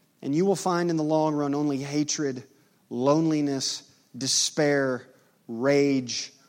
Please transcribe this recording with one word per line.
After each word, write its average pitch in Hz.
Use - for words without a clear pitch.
and 135
you 170
will 196
find 175
in 165
the 160
long 156
run 143
only 143
hatred, 143
loneliness, 143
despair, 135
rage, 131